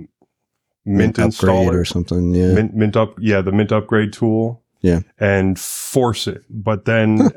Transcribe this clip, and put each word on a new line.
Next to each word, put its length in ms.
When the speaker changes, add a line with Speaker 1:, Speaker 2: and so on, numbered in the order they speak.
Speaker 1:
Mint 320
Speaker 2:
Mint 160
upgrade 340
Speaker 1:
installer 100
Speaker 2:
or 60
something, 480
yeah. 220
Speaker 1:
Mint, 200
Mint 220
up, 240
yeah, 220
the 100
Mint 200
upgrade 380
tool. 520
Speaker 2:
Yeah. 200
Speaker 1:
And 400
force 680
it. 220
But 380
then, 500